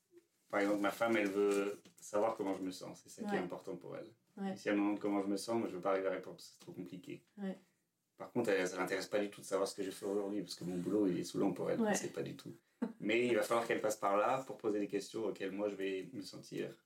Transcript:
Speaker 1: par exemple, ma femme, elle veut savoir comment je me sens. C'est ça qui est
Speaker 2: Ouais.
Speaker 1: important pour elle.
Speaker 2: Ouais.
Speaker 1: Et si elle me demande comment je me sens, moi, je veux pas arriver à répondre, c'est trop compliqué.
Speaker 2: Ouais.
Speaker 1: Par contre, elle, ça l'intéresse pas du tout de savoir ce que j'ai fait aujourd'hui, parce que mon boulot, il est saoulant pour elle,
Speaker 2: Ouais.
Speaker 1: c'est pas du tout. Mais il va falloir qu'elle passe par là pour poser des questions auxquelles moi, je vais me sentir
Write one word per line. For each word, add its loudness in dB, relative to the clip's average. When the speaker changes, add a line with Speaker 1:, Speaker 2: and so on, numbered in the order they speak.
Speaker 1:
par 2
exemple, 4
ma 2
femme, 2
elle 2
veut 4
savoir 0
comment -2
je -6
me -2
sens. -12
C'est -20
ça -12
qui -2
est 0
Speaker 2:
Ouais. -2
Speaker 1:
important -8
pour -10
elle. -10
Speaker 2:
Ouais. -4
Speaker 1:
Et -8
si -4
elle 4
me 4
demande 2
comment 2
je -4
me 2
sens, -2
moi, 0
je -6
veux -6
pas 2
arriver 2
à 4
répondre, -6
c'est -18
trop -14
compliqué. -10
Speaker 2:
Ouais. -4
Speaker 1:
Par -12
contre, 2
elle, 4
ça -4
l'intéresse 0
pas 2
du 0
tout -14
de -14
savoir 2
ce -6
que -4
j'ai -2
fait -8
aujourd'hui, 0
parce -8
que -10
mon -2
boulot, 4
il 2
est -2
saoulant 2
pour -2
elle, 2
Speaker 2:
Ouais. 4
Speaker 1:
c'est -2
pas -2
du -6
tout. -12
Mais 4
il 4
va 4
falloir 2
qu'elle 2
passe 2
par 2
là 4
pour -8
poser 0
des 0
questions -2
auxquelles -2
moi, 0
je -2
vais -2
me -8
sentir -6